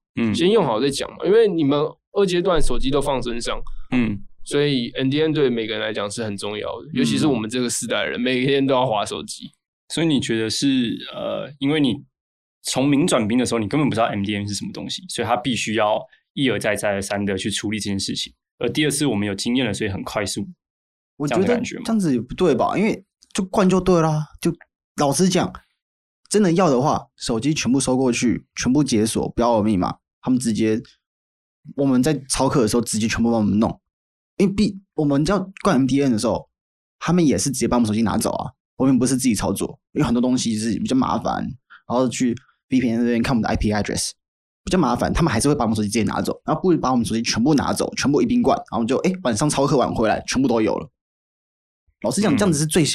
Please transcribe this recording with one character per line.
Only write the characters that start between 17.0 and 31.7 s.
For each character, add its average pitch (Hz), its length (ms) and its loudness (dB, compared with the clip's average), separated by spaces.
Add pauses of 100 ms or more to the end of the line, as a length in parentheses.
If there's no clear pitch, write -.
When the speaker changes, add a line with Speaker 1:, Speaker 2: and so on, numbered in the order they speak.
Speaker 1:
三 101 220 -4
的 98 140 -2
去 101 140 -4
处 101 180 -4
理 107 80 -4
这 101 60 -6
件 98 160 -4
事 - 160 -6
情。 - 180 -8 (240)
而 123 100 -4
第 143 180 -2
二 143 60 0
次 147 140 -2
我 131 80 0
们 101 140 -2
有 98 80 -4
经 120 200 -2
验 131 80 0
了， 110 80 -2
所 98 140 -4
以 104 40 -2
很 98 140 -6
快 104 220 -4
速， 101 220 -6 (680)
Speaker 3:
我 147 100 -4
觉 135 100 0
得 190 60 2
Speaker 1:
这 196 40 0
样 - 0 -
的 240 80 2
感 233 80 -2
觉 - 140 -8
吗？ - 80 -10
Speaker 3:
这 226 80 -2
样 220 60 2
子 170 160 2
也 120 40 0
不 - 140 -8
对 170 220 2
吧？ 110 200 0
因 180 80 2
为 214 220 -2 (260)
就 202 140 -4
灌 190 240 2
就 185 100 4
对 180 220 4
啦， 156 240 2 (160)
就 170 100 0 (460)
老 143 140 2
实 185 180 2
讲， 160 240 0 (760)
真 208 120 4
的 185 120 4
要 180 140 4
的 127 140 4
话， 139 240 0 (100)
手 117 240 -4
机 139 140 0
全 131 180 -2
部 135 80 4
收 131 160 0
过 131 160 2
去， 113 440 0
全 - 180 0
部 294 100 4
解 110 220 2
锁， - 240 -2
不 120 140 -2
要 120 140 4
有 104 60 2
密 107 140 2
码， 62 200 -2 (220)
他 - 120 -2
们 127 80 2
直 120 120 -2
接， 110 300 0 (920)